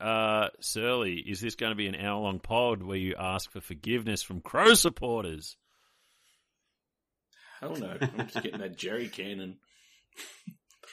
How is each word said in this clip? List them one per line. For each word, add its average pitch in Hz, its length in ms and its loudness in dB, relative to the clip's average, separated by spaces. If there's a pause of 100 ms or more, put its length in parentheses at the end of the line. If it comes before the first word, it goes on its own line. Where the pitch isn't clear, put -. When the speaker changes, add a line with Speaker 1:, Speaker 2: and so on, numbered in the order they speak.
Speaker 1:
Uh, 107 480 4 (100)
Surly, 113 600 0
is 95 200 -6
this 110 160 -4
gonna 110 200 -2
be 104 120 0
an 92 80 -4
hour-long 101 440 -2
pod 113 440 2
where 95 140 -4
you 92 200 -2
ask 95 340 -4
for 95 100 -12
forgiveness 104 640 -2
from 90 180 -8
Crow 202 320 8
supporters? 113 840 0 (2000)
Speaker 2:
Hell 160 140 -8
no. 101 240 -6
I'm 117 280 -2
just 110 160 -6
getting 107 160 -6
that 92 180 -8
jerry 107 300 -4
can 98 320 -8
and 95 160 -10 (600)
<laughs> - 760 -20